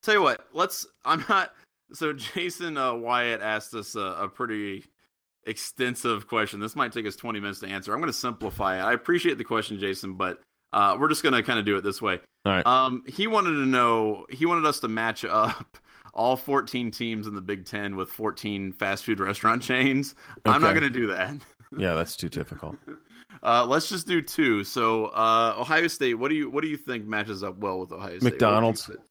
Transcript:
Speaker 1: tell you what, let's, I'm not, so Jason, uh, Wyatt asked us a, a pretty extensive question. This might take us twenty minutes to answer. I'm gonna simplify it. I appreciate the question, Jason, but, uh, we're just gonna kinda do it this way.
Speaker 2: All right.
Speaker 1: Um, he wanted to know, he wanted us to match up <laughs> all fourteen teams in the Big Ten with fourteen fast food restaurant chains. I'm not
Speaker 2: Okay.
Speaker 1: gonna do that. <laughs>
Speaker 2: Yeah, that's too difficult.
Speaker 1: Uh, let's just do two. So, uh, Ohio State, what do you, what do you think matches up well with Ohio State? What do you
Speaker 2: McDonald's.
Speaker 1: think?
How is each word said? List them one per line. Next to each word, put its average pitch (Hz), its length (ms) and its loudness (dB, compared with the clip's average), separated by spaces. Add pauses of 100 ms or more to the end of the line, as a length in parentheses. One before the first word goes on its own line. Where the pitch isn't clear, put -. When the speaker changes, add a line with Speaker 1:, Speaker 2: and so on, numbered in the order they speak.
Speaker 1:
tell 214 120 2
you 202 80 6
what, 127 320 0
let's, 180 320 -2 (180)
I'm 156 240 0
not, 190 240 2 (400)
so 151 220 -4
Jason, 170 640 -6
uh, 127 160 0
Wyatt 117 480 0
asked 107 320 -4
us 104 200 -8
a, 110 60 -4
a 95 280 -4
pretty 104 560 -6 (600)
extensive 117 840 -4
question. 107 320 0
This 110 160 -8
might 123 160 -2
take 113 140 -4
us 101 100 -6
twenty 110 240 -6
minutes 101 200 -6
to 101 60 -12
answer. 98 280 -6
I'm 135 60 -2
gonna 160 120 -2
simplify 101 680 -2
it. 92 40 -2
I 107 120 2
appreciate 170 440 0
the 117 60 -6
question, 107 340 -2
Jason, 95 360 -4
but, 92 260 -4 (320)
uh, 101 280 4
we're 151 80 4
just 151 140 0
gonna 131 200 4
kinda 113 200 0
do 101 140 2
it 92 60 0
this 98 200 -2
way. 92 180 0 (240)
Speaker 2:
All 98 80 4
right. 92 140 4
Speaker 1:
Um, 127 400 2
he 185 200 -4
wanted 208 280 2
to 139 120 0
know, 113 640 4
he 135 160 0
wanted 170 200 4
us 147 140 2
to 123 80 -4
match 110 360 -2
up 107 540 0 (160)
<laughs> - 200 -20
all 123 220 2
fourteen 131 540 -2
teams 110 360 -6
in 104 80 -8
the 98 60 -6
Big 95 240 -6
Ten 101 320 -6
with 95 140 -4
fourteen 101 640 -4
fast 98 320 -2
food 107 140 0
restaurant 107 440 2
chains. 131 520 2 (300)
I'm 127 160 6
not 160 120 6
Speaker 2:
Okay. 160 80 4
Speaker 1:
gonna 143 100 2
do 120 180 0
that. 92 320 -2
<laughs> - 40 -20 (340)
Speaker 2:
Yeah, 90 160 2
that's 82 220 -2
too 85 120 -6
difficult. 78 480 -10 (680)
Speaker 1:
Uh, 120 200 4
let's 143 240 0
just 180 200 -6
do 175 120 2
two. 120 440 2
So, 113 420 2
uh, 113 500 4
Ohio 156 300 0
State, 135 280 0
what 120 140 -2
do 156 60 2
you, 147 160 -2
what 143 120 -2
do 160 60 -4
you 151 80 -4
think 120 300 -8
matches 104 380 -4
up 92 140 -8
well 95 200 -2
with 90 140 -8
Ohio 95 160 -12
State? 87 60 -10
What 92 60 -8
do 123 60 4
you 120 60 6
Speaker 2:
McDonald's. 110 540 4
Speaker 1:
think? - 120 -14 (120)